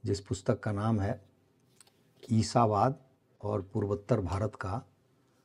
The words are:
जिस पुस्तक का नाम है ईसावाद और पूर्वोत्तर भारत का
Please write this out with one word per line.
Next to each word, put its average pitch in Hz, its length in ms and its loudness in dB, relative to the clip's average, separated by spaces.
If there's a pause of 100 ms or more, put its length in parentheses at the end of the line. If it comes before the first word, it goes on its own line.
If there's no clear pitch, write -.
जिस 101 180 -2
पुस्तक - 380 -2
का 107 120 -4
नाम 107 280 0
है 98 220 -2 (1000)
ईसावाद 113 720 2 (440)
और 104 220 -2
पूर्वोत्तर 104 580 -2
भारत 98 340 -4
का 101 260 -6 (640)